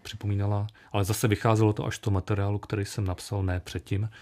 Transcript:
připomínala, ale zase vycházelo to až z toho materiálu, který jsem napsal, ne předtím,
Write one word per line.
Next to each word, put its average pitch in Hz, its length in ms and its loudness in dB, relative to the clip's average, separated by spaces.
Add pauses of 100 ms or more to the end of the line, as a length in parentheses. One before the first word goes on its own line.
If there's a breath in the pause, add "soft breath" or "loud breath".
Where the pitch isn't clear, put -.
připomínala, 101 640 -2 (240 loud breath)
ale 101 120 2
zase 104 240 2
vycházelo 107 460 4
to 110 120 -4
až 110 100 -4
z - 40 -14
toho 104 140 0
materiálu, 101 460 0
který 101 260 -4
jsem 101 200 -4
napsal, 95 380 -4
ne 90 160 0
předtím, 101 500 -4 (120)